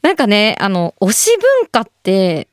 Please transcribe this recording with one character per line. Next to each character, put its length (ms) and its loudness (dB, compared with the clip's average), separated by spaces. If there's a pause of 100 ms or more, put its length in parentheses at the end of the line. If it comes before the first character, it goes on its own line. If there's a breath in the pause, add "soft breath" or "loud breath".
な 120 0
ん 20 -4
か 100 0
ね、 320 0
あ 100 -2
の、 320 -2
推 120 0
し 180 0 (300)
文 80 -2
化 140 -2
っ 60 -10 (140)
て 500 -2